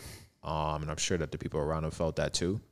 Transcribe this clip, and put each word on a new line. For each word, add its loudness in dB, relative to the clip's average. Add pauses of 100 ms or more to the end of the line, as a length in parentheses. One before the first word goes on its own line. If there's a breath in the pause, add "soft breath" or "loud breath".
(420 loud breath)
Um, 0
and -2
I'm -2
sure 2
that 0
the -2
people -2
around 2
him 0
felt 0
that 2
too, 2 (100)